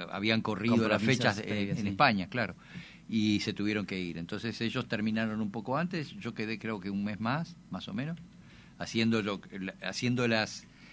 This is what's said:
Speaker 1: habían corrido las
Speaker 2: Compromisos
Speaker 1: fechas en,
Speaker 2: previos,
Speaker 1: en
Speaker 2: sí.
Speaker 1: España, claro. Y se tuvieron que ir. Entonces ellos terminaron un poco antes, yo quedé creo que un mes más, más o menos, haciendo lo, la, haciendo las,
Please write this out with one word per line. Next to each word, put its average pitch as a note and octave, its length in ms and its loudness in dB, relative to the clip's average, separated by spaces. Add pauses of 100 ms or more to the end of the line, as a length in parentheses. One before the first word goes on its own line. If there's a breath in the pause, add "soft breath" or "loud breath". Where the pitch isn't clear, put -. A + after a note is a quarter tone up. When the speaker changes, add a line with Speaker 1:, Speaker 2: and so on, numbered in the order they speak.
(120)
Speaker 1:
habían G#2+ 300 2
corrido G#2+ 340 2
las G#2+ 240 4
Speaker 2:
Compromisos A2 60 2 (100)
Speaker 1:
fechas G#2 220 2
en, G#2+ 80 -4
Speaker 2:
previos, G2+ 320 0
Speaker 1:
en G#2+ 60 -2
Speaker 2:
sí. G#2 60 0
Speaker 1:
España, G2+ 380 4
claro. A2 260 -2 (540 loud breath)
Y G#2+ 320 4
se G#2 120 0
tuvieron G#2 340 0
que F#2+ 120 -4
ir. F2 200 -4
Entonces G#2 420 -6
ellos A#2+ 280 -2
terminaron A2 520 0
un G#2 100 -2
poco A2+ 260 -4
antes, E3+ 420 -2
yo A2+ 160 -6
quedé A2 240 -4
creo A2 220 -4
que G2 100 -4
un G2+ 140 0
mes G#2 160 -4
más, C3+ 360 -2 (140)
más - 180 -8
o G2+ 60 -6
menos, D3+ 240 -4 (600 soft breath)
haciendo A2+ 440 4
lo, G2+ 180 -2 (180)
la, F#2+ 240 -4
haciendo A#2+ 460 0
las, A2 360 0 (280 soft breath)